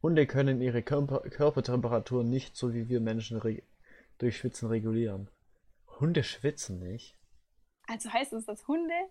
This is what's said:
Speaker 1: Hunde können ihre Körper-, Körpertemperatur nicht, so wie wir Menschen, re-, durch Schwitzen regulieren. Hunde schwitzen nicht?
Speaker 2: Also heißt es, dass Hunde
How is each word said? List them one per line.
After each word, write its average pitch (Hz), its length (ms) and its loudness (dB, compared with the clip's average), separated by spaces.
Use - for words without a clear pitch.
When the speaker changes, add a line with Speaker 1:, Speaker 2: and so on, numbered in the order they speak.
Speaker 1:
Hunde 160 240 6
können 135 360 2
ihre 120 200 2
Körper-, 135 480 0
Körpertemperatur 123 920 2
nicht, 127 340 -2
so 120 160 -2
wie 117 160 -4
wir 123 120 2
Menschen, 113 360 -2
re-, 110 240 -2
durch 120 200 0
Schwitzen - 320 -4
regulieren. 110 600 0
Hunde 160 240 2
schwitzen 139 560 -4
nicht? 92 360 -10
Speaker 2:
Also 220 240 -8
heißt 262 220 -2
es, 226 120 -6
dass 214 220 -10
Hunde 330 260 -2